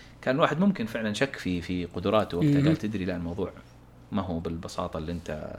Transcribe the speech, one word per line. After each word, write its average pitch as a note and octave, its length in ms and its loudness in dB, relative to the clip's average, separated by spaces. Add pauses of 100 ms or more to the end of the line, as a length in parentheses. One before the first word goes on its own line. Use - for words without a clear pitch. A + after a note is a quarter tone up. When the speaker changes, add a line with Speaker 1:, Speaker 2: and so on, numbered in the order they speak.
(220)
Speaker 1:
كان C3 120 2
الواحد D3+ 260 4
ممكن F#3+ 260 4
فعلا G#2+ 260 -2
شك C3+ 240 0
في، F2+ 240 -2
في F2 240 -2
قدراته G2+ 520 2
وقتها. D3 240 6
Speaker 2:
مم. C#3 60 4
Speaker 1:
قال: D#3+ 100 6
"تدري، G#2 280 -2
لا، F2+ 120 -2
الموضوع E2+ 360 -4 (600)
ما G2 100 0
هو F2 160 -2
بالبساطة E2+ 600 -4
اللي D#2+ 140 -6
أنت، D#2+ 460 -8